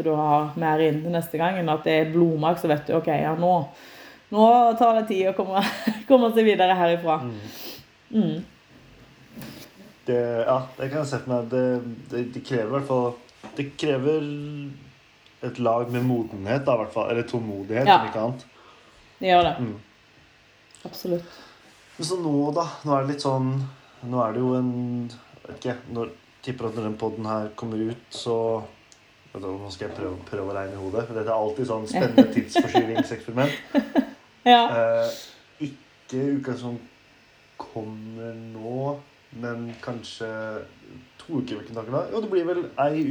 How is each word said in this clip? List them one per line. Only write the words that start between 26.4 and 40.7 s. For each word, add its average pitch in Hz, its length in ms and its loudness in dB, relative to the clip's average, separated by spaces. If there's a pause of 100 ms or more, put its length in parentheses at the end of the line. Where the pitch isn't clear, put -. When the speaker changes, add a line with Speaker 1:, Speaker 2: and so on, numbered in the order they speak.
Speaker 2:
tipper 120 240 -6
at 107 80 -10
når 107 100 -4
den 107 100 -6
podden 107 300 -4
her 110 280 -2
kommer 110 280 -4
ut, 117 260 -6
så, 117 280 -2 (960)
vet 98 100 -10
du, 98 60 -6
nå 98 240 -10
skal 104 160 -8
jeg - 80 -12
prøve, 92 320 -6
prøve 98 240 -6
å - 20 -4
regne 98 220 -6
i 98 80 -8
hodet, 104 240 -2
for 113 100 -6
dette 110 140 -2
er - 20 2
alltid 110 320 -2
sånn 110 220 -4
spennende 175 420 4
Speaker 1:
<laughs> - 60 -6
Speaker 2:
tidsforskyvingseksperiment. - 1120 0 (920)
Speaker 1:
Ja. 240 180 10
Speaker 2:
Eh, 117 560 0 (480)
ikke - 560 -8 (140)
uka 131 180 -4
som 120 240 -8 (800)
kommer 110 720 -10 (220)
nå, 127 420 -6 (380)
men 117 340 -8 (160)
kanskje 113 440 -10 (880)